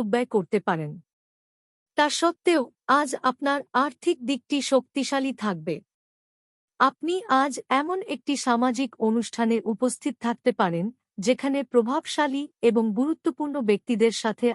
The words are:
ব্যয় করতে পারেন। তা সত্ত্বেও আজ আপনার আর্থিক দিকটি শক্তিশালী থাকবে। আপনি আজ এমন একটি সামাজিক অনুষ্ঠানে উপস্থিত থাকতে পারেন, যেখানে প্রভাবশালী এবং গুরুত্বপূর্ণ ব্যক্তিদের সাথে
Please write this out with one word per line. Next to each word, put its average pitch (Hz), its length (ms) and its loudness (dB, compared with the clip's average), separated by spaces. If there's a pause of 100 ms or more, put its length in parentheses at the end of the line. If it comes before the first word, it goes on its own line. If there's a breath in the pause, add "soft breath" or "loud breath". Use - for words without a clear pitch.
ব্যয় 240 260 0
করতে 208 340 -2
পারেন। 160 320 -4 (1040)
তা 294 120 4
সত্ত্বেও 330 520 2 (240)
আজ 277 240 2 (120)
আপনার 277 380 0 (120)
আর্থিক 294 440 0 (100)
দিকটি 277 360 -2
শক্তিশালী 269 720 0
থাকবে। 175 420 -4 (1040)
আপনি 285 340 0 (140)
আজ 262 240 2 (160)
এমন 311 340 0
একটি 294 340 -6
সামাজিক 247 600 0
অনুষ্ঠানে 226 680 0
উপস্থিত 240 560 -2
থাকতে 240 320 -2
পারেন, 175 340 0 (320)
যেখানে 254 440 0
প্রভাবশালী 277 800 0 (200)
এবং 226 300 4
গুরুত্বপূর্ণ 294 680 -2
ব্যক্তিদের 214 520 2
সাথে 226 420 -2